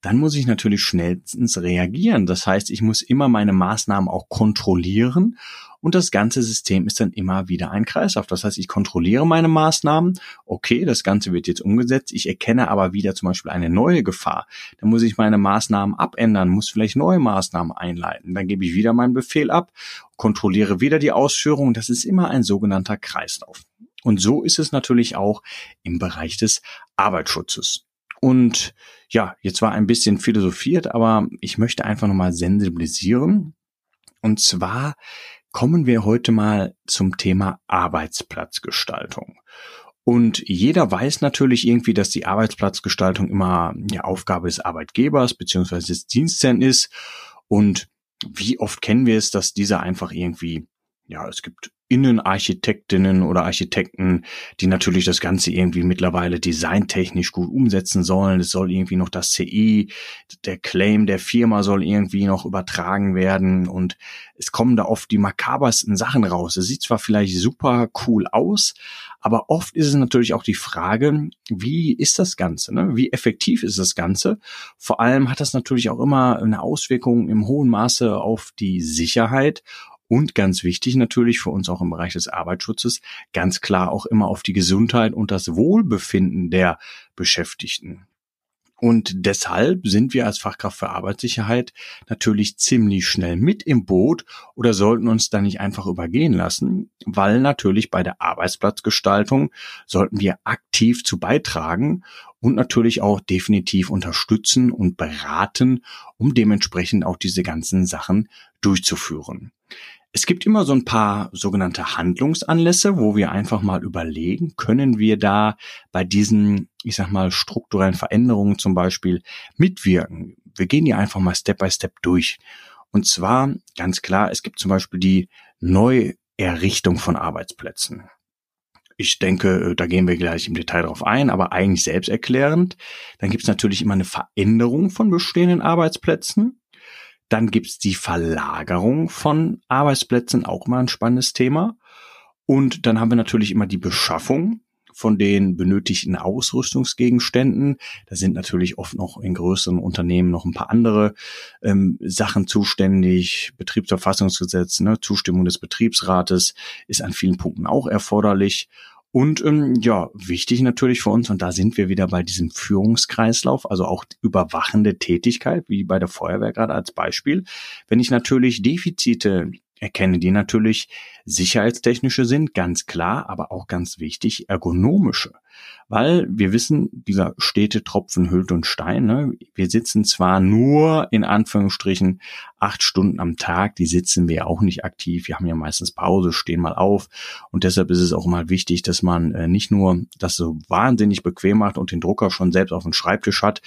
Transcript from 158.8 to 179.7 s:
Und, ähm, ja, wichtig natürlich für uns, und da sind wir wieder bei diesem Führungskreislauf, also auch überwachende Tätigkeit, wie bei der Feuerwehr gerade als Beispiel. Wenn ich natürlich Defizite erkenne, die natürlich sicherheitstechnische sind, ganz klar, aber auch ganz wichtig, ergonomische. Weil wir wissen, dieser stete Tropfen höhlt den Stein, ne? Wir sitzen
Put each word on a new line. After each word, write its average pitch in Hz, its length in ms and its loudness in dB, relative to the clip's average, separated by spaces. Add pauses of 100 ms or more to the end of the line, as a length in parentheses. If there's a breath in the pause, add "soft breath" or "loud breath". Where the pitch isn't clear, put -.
Und, 147 320 2
ähm, 147 380 2
ja, 104 320 2
wichtig 92 480 -2
natürlich 123 400 2
für - 80 2
uns, 117 220 2
und 92 100 0
da 90 100 -2
sind 95 260 0
wir 95 120 2
wieder 95 200 0
bei 90 120 0
diesem 87 300 -4
Führungskreislauf, 113 1200 0
also 90 140 0
auch 92 200 -6 (160)
überwachende 101 800 0
Tätigkeit, 120 680 -2
wie 101 160 -2
bei 95 140 0
der 90 120 -2
Feuerwehr 104 440 -4
gerade 107 220 -2
als - 160 -6
Beispiel. - 520 -4 (440 loud breath)
Wenn 113 120 4
ich 123 120 0
natürlich 123 500 2
Defizite 110 880 0 (300)
erkenne, 95 400 0
die 90 100 2
natürlich 107 600 2 (360 loud breath)
sicherheitstechnische 117 1000 0
sind, 143 280 0
ganz 87 320 -2
klar, 85 440 -4
aber 85 220 -8
auch 92 140 -10
ganz 90 320 -6
wichtig, - 520 -6
ergonomische. 98 800 0 (560 loud breath)
Weil 156 420 2
wir 98 220 2
wissen, 131 400 2
dieser 98 460 -2
stete 104 460 0
Tropfen 92 460 0
höhlt 90 220 0
den 85 120 0
Stein, 101 420 -2
ne? 131 280 0 (220)
Wir 92 140 0
sitzen 110 360 0